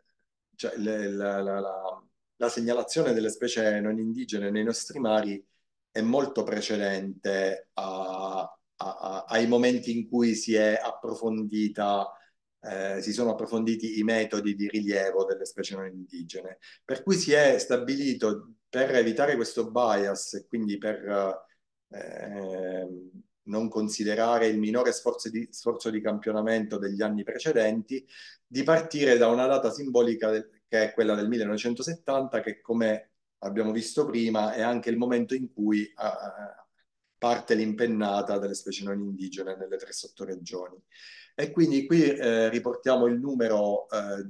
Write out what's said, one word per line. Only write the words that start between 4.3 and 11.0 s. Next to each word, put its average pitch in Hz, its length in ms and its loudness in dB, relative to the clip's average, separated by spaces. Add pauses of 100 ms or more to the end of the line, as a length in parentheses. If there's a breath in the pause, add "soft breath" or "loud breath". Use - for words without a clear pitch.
nei 107 140 0
nostri - 340 -4
mari 107 460 0 (460)
è - 120 -4
molto 131 400 2
precedente 98 1300 -2
a, 95 640 -4
a, 92 100 -6 (260)
a, 95 520 -8
ai 113 180 4
momenti 120 500 4
in 113 120 -4
cui 117 260 4
si 110 200 -2
è 107 260 4
approfondita, 107 1300 -2 (480 loud breath)